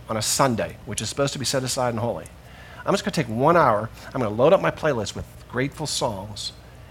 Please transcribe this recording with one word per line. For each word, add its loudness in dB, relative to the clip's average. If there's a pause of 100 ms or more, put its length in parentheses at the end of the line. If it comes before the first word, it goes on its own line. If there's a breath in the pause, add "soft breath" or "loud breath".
on -2
a 0
Sunday, 2
which -4
is -4
supposed 0
to -6
be -4
set 0
aside 0
and -2
holy? -2 (600 loud breath)
I'm 2
just 0
gonna -4
take -2
one 4
hour, 4 (240 loud breath)
I'm -2
gonna 0
load 6
up 6
my 2
playlist -2
with -8 (240)
grateful -4
songs, -6 (380 loud breath)